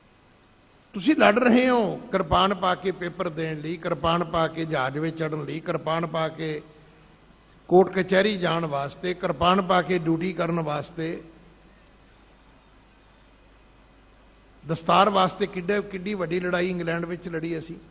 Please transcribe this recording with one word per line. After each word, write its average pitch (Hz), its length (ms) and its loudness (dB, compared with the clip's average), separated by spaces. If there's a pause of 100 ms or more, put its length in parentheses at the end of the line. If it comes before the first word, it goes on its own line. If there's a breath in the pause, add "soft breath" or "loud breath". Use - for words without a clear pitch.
(920)
ਤੁਸੀਂ 220 240 2
ਲੜ 208 220 6
ਰਹੇ 247 300 6
ਹੋ 220 280 2
ਕਿਰਪਾਨ 185 580 0
ਪਾ 180 200 0
ਕੇ 185 180 -4
ਪੇਪਰ 175 360 -6
ਦੇਣ 156 320 -6
ਲਈ, 160 160 -6
ਕਿਰਪਾਨ 170 480 0
ਪਾ 165 240 0
ਕੇ 160 160 -6
ਜਹਾਜ਼ 139 340 -2
ਵਿੱਚ 160 200 -4
ਚੜ੍ਹਨ 156 260 -4
ਲਈ, 147 160 -8
ਕਿਰਪਾਨ 160 460 -4
ਪਾ 160 220 -2
ਕੇ 160 340 -8 (1040)
ਕੋਰਟ 185 260 6
ਕਚਹਿਰੀ 196 420 2
ਜਾਣ 170 280 0
ਵਾਸਤੇ, 143 500 -6
ਕਿਰਪਾਨ 175 480 2
ਪਾ 180 200 2
ਕੇ 180 160 0
ਡਿਊਟੀ 165 340 0
ਕਰਨ 170 280 -2
ਵਾਸਤੇ, 160 600 -6 (3500)
ਦਸਤਾਰ 175 420 4
ਵਾਸਤੇ 190 360 2
ਕਿੱਡੇ, 185 360 -2
ਕਿੱਡੀ 196 320 -8
ਵੱਡੀ 175 260 -2
ਲੜਾਈ 180 300 -2
ਇੰਗਲੈਂਡ 170 340 -4
ਵਿੱਚ 170 240 -10
ਲੜੀ 165 300 -6
ਅਸੀਂ। 160 180 -12 (140)